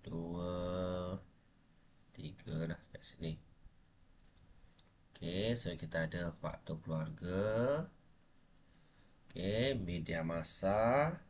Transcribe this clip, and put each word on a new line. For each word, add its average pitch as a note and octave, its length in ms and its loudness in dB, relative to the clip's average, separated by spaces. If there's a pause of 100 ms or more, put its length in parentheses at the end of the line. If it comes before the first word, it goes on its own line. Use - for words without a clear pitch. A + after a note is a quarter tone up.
dua, F2+ 1120 -2 (960)
tiga D#2+ 560 -4
lah D#2+ 80 -4 (160)
kat - 80 -12
sini. - 320 -4 (1800)
Okey, G#2 480 0
so F2 160 -2
kita D#2+ 320 -2
ada F2 240 -2
faktor D#2+ 560 -6
keluarga. D#2+ 560 0 (1800)
Okey, A2 560 2
media E2+ 400 -2
masa. G#2 880 4 (200)